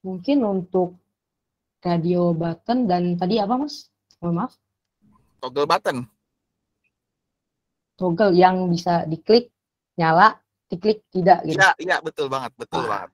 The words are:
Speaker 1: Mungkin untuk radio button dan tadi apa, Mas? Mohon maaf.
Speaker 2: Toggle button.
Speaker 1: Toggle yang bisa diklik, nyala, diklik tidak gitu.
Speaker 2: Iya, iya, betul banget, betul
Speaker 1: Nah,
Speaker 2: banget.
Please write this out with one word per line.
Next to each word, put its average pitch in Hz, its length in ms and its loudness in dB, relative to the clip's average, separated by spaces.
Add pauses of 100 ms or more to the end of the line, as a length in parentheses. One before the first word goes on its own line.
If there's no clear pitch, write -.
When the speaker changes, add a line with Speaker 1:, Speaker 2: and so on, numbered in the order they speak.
Speaker 1:
Mungkin 190 400 -2
untuk 185 480 -2 (880)
radio 175 480 0
button 170 560 -4
dan 175 320 0
tadi 202 240 -2
apa, 240 160 -2
Mas? - 320 -10 (320)
Mohon 170 160 -2
maaf. 240 140 -8 (920)
Speaker 2:
Toggle 135 240 -2
button. 170 300 0 (2000)
Speaker 1:
Toggle 185 320 2
yang 185 400 4
bisa 170 320 -2
diklik, 214 480 0 (480)
nyala, 170 400 4 (320)
diklik 214 400 -4
tidak 185 320 4
gitu. 170 160 -4
Speaker 2:
Iya, 190 240 4
iya, 175 160 -2
betul 151 320 -8
banget, 131 240 -8
betul 120 320 -8
Speaker 1:
Nah, - 20 -6
Speaker 2:
banget. 98 240 -8